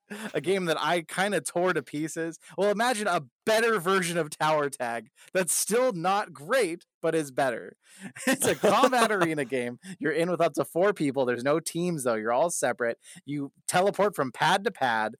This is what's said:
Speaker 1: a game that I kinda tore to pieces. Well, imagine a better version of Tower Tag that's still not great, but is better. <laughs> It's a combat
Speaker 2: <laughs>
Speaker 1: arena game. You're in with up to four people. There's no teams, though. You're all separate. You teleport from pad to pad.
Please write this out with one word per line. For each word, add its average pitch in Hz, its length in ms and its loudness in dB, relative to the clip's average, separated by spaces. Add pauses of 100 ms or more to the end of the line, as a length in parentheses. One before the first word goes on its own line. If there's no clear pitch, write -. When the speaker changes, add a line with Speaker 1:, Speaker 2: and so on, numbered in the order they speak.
(340)
Speaker 1:
a - 80 -2
game 185 240 0
that 156 140 0
I 165 220 0
kinda 185 400 -2
tore 180 320 0
to 151 100 -2
pieces. 160 560 -6 (180)
Well, 202 140 2
imagine 214 360 0
a 175 160 0 (220)
better 220 340 4
version 175 380 0
of 151 120 -2
Tower 151 400 0
Tag 117 400 -6 (240)
that's 180 200 0
still 247 380 0
not 185 420 -2
great, 175 520 -2 (160)
but 165 140 0
is 147 160 -2
better. 123 440 -2 (260)
<laughs> - 260 -8
It's - 200 0
a 175 80 2
combat 226 560 4
Speaker 2:
<laughs> - 0 -
Speaker 1:
arena 165 340 0
game. 120 340 -4 (200)
You're 156 140 0
in 165 160 0
with 165 120 -2
up 165 120 2
to 139 120 0
four 190 280 2
people. 135 320 0
There's 120 180 0
no 147 160 2
teams, 165 440 -4
though. 120 120 2
You're 110 160 -2
all 151 180 2
separate. 123 480 -2 (280)
You 139 260 -6 (160)
teleport 190 480 2
from 135 160 -2
pad 185 340 2
to 226 60 -2
pad. 113 480 0